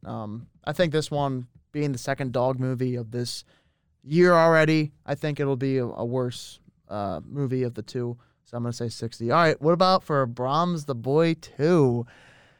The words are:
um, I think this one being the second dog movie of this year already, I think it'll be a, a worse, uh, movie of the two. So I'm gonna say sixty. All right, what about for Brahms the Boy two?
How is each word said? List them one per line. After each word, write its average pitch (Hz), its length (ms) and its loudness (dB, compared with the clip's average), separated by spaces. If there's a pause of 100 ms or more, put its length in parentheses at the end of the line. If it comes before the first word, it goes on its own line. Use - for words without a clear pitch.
um, 110 420 -10 (160)
I - 100 -6
think 160 200 2
this 156 180 -2
one 135 360 -2 (240)
being 147 200 -2
the 131 60 -4
second 135 340 -6
dog 127 280 0
movie 127 360 -2
of 117 160 -8
this 120 320 -6 (600)
year 175 300 6
already, 160 580 4 (140)
I 143 100 -4
think 143 260 -4
it'll 139 160 0
be 135 200 0
a, 127 80 0
a 110 200 -6
worse, 123 540 -6 (300)
uh, 98 360 -6
movie 131 380 -2
of 120 120 -4
the 110 80 -10
two. 120 340 -6 (280)
So - 120 -12
I'm 120 60 -4
gonna 120 100 -4
say 120 160 -6
sixty. 117 420 -6
All 151 100 4
right, 160 200 2
what 156 120 4
about 185 300 2
for 139 220 0
Brahms 143 600 -2
the 139 100 -4
Boy 147 400 2
two? 139 720 2 (540)